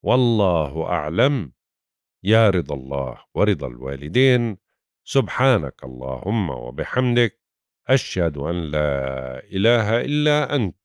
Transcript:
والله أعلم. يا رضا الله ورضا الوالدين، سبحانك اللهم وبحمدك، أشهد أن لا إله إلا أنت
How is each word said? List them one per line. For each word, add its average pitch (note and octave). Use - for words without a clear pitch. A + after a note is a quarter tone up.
والله F#2
أعلم. F2
يا A2
رضا D2+
الله C2
ورضا E2
الوالدين، F2+
سبحانك A2
اللهم C2
وبحمدك، D#2
أشهد F2
أن D#2+
لا C2+
إله A2
إلا D3
أنت G#2